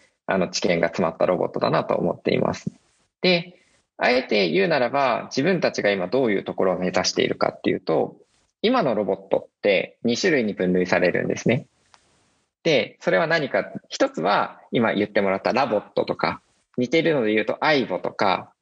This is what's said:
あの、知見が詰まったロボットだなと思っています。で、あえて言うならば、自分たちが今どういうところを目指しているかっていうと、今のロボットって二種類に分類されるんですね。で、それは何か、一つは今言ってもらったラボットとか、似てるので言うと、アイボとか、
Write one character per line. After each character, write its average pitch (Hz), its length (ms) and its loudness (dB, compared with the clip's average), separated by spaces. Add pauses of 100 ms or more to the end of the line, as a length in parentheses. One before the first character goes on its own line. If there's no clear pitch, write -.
(260)
あ 92 120 0
の、 90 80 0
知 - 140 -8
見 90 180 0
が 85 80 0
詰 90 180 -2
ま 80 80 0
っ - 60 -14
た - 80 2
ロ 90 100 2
ボ 90 100 0
ッ - 40 -6
ト - 80 -6
だ - 120 0
な 156 120 0
と - 140 -2
思 - 160 -2
っ - 80 -8
て - 120 0
い - 60 0
ま - 160 0
す。 - 160 -10 (520)
で、 175 340 0 (400)
あ 214 140 0
え 254 120 2
て 208 280 0
言 185 160 2
う - 20 0
な 156 100 2
ら 120 100 2
ば、 120 360 0
自 - 180 -4
分 175 180 2
た - 120 0
ち - 100 -6
が 101 80 2
今 98 160 0
ど 127 200 0
う 110 40 2
い 98 80 0
う 92 60 -6
と 92 100 -6
こ 92 120 0
ろ 92 80 2
を 82 40 -6
目 90 80 -2
指 90 200 0
し - 60 -2
て 85 120 2
い - 40 0
る - 60 0
か - 140 0
っ - 120 -8
て - 100 -2
い - 40 0
う - 60 -6
と、 - 360 -2 (460)
今 233 220 2
の 123 100 0
ロ 104 100 0
ボ 98 100 -2
ッ - 140 -18
ト - 200 -2 (100)
っ - 40 -20
て 98 420 2
二 117 120 2
種 190 140 0
類 139 140 2
に 101 100 -2
分 90 200 0
類 90 120 2
さ 90 140 2
れ 87 100 4
る 82 140 -2
ん - 20 -4
で 85 100 -2
す - 120 -2
ね。 120 180 0 (960)
で、 139 380 0
そ - 100 -2
れ 180 80 2
は 170 80 0
何 156 220 0
か、 - 240 -2 (160)
一 - 220 -2
つ - 100 -8
は 170 400 0 (100)
今 113 220 2
言 101 140 0
っ - 20 -8
て - 120 0
も 98 100 0
ら 95 80 0
っ - 40 -8
た 95 100 0
ラ 127 140 2
ボ 110 120 0
ッ 98 40 -4 (140)
ト 80 80 2
と - 100 -4
か、 - 260 -4 (360)
似 123 120 -2
て 160 140 2
る 156 120 2
の 127 100 0
で 107 80 0
言 107 100 2
う - 40 -4
と、 - 180 -4
ア 151 80 4
イ 135 120 2
ボ 90 140 -4
と - 120 -4
か、 - 520 -2